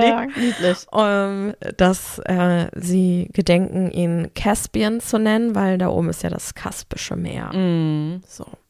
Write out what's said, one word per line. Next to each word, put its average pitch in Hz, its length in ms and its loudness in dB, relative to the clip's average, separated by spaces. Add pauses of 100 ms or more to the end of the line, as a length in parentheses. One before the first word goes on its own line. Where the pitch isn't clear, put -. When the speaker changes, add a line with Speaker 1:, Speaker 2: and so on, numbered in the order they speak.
Speaker 1:
Ja, 233 240 2
Speaker 2:
die. 277 140 -6
Speaker 1:
niedlich. 180 460 0 (100)
Speaker 2:
Ähm, 202 580 0 (220)
dass, - 440 2
äh, 175 460 2 (100)
sie 180 560 2
gedenken, 180 580 2
ihn 170 440 0
Caspian 220 680 0
zu - 180 -2
nennen, 220 380 2
weil 190 220 2
da 185 100 2
oben 170 220 0
ist 165 120 -6
ja - 80 -2
das 82 240 -8
Kaspische - 640 -10
Meer. - 360 -6
Speaker 1:
Mhm. 165 720 0
Speaker 2:
So. - 200 -18 (240)